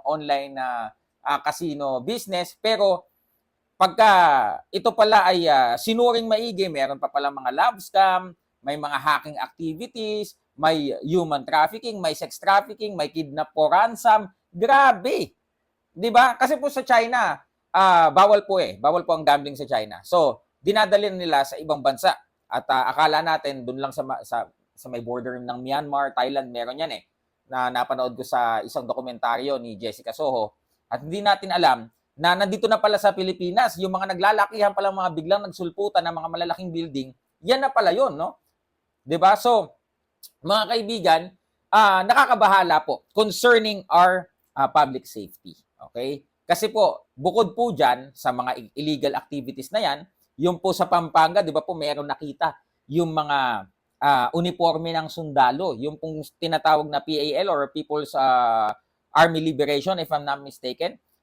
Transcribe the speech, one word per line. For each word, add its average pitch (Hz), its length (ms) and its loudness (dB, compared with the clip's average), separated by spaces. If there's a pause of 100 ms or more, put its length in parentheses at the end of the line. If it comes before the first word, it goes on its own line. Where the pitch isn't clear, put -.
online 143 480 -4
na, 123 400 -8 (320)
ah, 139 160 -2
casino 147 560 -4
business. 175 640 -6
Pero 202 480 0 (640)
pagka 175 960 4
ito 208 240 -2
pala 214 320 6
ay, 175 240 2
ah, 127 240 4
sinuring 226 560 0
maigi, 214 400 -2
meron 139 320 -4
pa - 80 -4
pala 143 240 -4
mga 131 160 -6
love 190 320 -2
scam, 185 480 0 (320)
may 147 160 -6
mga 143 240 -6
hacking 147 400 -2
activities, 208 960 -8 (180)
may 147 380 0 (100)
human 156 400 -2
trafficking, 185 560 -2
may 160 160 -2
sex - 240 -12
trafficking, 202 560 0
may 151 160 -4
kidnap 151 400 -6
for 156 160 2
ransom. 214 560 2 (240)
Grabe! 233 880 2 (560)
Di 185 160 -4
ba? 240 240 6
Kasi 262 240 0
po 277 160 -4
sa 269 80 -6
China, 233 560 0 (400)
ah, 180 320 6
bawal 202 400 6
po 196 80 0
eh. 101 240 -2
Bawal 156 240 2
po 175 80 0
ang 160 80 -2
gambling 143 320 2
sa 135 160 -12
China. 107 320 -4
So, 156 560 0
dinadali 202 560 2
nila 160 320 0
sa - 160 -10
ibang 147 240 -4
bansa. 135 320 2 (320)
At, 123 240 -6
ah, 131 160 2
akala 151 320 2
natin 143 480 -4
dun 127 80 -8
lang 135 160 -6
sa 147 80 -10
ma-, 131 240 -8
sa, 113 240 -6 (240)
sa - 160 -20
may 120 160 -12
border 123 320 -8
ng 123 240 -10
Myanmar, 139 560 -4
Thailand, 131 320 -4
meron 120 320 -10
yan 160 160 -6
eh. - 80 -18 (480)
Na 127 160 -2
napanood 123 480 -4
ko 127 80 -12
sa 117 400 -2
isang 120 240 -10
dokumentaryo 127 720 -4
ni 117 160 -14
Jessica 110 400 -12
Soho. 127 400 -4 (320)
At 123 160 -8
hindi 165 160 -8
natin 202 320 0
alam 143 320 2 (320)
na 170 160 2
nandito 190 320 -2
na 214 160 2
pala 208 160 2
sa 196 160 2
Pilipinas, 185 640 -2
yung 185 160 -4
mga 185 240 -4
naglalakihan 202 560 2
pala 196 160 -2
mga 190 240 -2
biglang 170 320 -2
nagsulputan 190 560 -4
ng 165 160 -4
mga 160 160 -10
malalaking 170 400 -6
building, 139 400 -8 (320)
yan 254 160 0
na 269 80 0
pala 214 240 2
yun, 208 240 0
no? 165 240 -10 (640)
Di 156 160 -2
ba? 190 160 6
So, 208 400 0 (640)
mga 208 300 0
kaibigan, 202 500 0 (480)
ah, 202 340 6
nakakabahala 196 800 4
po - 300 -6
concerning 220 800 2
our, 180 400 4 (240)
ah, 139 140 0
public 135 340 2
safety. - 500 -18 (380)
Okay? 135 320 -10 (220)
Kasi 175 240 0
po, - 440 0
bukod 185 440 -2
po 233 160 -2
dyan 131 400 0
sa - 160 -6
mga 123 240 -4
i-, 110 240 -18
illegal 143 400 -4
activities 131 560 -12
na 220 80 0
yan, 147 160 -2 (400)
yung 175 200 0
po 185 160 0
sa 180 120 0
Pampanga, 170 560 2
di 147 120 -4
ba 151 80 -2
po, 175 160 -10
meron 147 320 -6
nakita 147 480 -6 (320)
yung 160 240 -2
mga, 135 560 -2 (320)
ah, 135 320 2
uniforme 170 600 -2
ng 160 120 -4
sundalo, 143 720 0
yung 147 200 -8
pong 156 280 -10 (160)
tinatawag 156 480 2
na 147 120 -2
P 156 160 -4
A 151 280 -2
L 190 80 -2
or 143 160 -4
People's, 151 480 -6
ah, 120 560 2 (400)
Army 160 240 4
Liberation, 147 640 -2
if 160 80 -8
I'm 147 160 -4
not 143 160 -6
mistaken. 135 560 -10 (240)